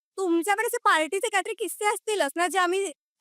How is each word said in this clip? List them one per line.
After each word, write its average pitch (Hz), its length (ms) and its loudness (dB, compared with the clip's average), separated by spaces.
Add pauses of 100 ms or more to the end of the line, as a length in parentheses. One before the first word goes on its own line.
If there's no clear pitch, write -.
(160)
तुमच्याकडे 381 500 0
असे 480 180 -2
पार्टीचे 359 440 2
काहीतरी 392 260 -2
किस्से 415 320 -6
असतीलच 403 500 0
ना, 349 120 2
जे 320 100 0
आम्ही 370 340 0 (280)